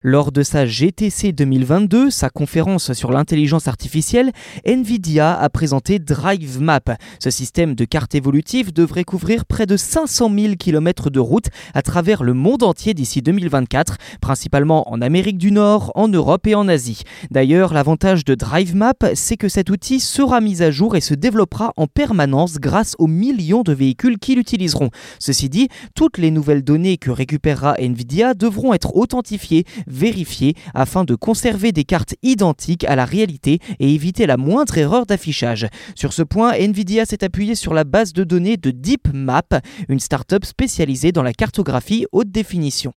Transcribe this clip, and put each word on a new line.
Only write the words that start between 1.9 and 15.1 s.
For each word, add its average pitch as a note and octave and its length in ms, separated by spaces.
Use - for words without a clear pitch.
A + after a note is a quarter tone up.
sa - 180
conférence D#3+ 640
sur B2 180
l'intelligence D3 580
artificielle, A3+ 640
Nvidia F#3 680
a D3 160
présenté D#3 500
Drive D3+ 640
Map. C#3 380
Ce C3+ 120
système C#3+ 440
de A#2 120
carte C#3+ 280
évolutive D3+ 560
devrait E3 340
couvrir F#3+ 420
près - 180
de G3 140
cinq - 280
cent A#3 220
mille G#3 300
kilomètres D3+ 500
de C3 120
route A#2+ 260
à C3+ 80
travers F3+ 420
le B2 120
monde A3 300
entier G#3 280
d'ici C#3 300
deux D#3 100
mille F3+ 160
vingt-quatre, C3+ 480
principalement C#3+ 720
en A#2 80
Amérique F3+ 380